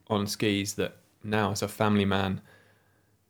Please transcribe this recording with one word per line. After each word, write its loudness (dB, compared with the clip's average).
on 0
skis -2
that -4
now, 0
as -4
a -2
family 2
man, 0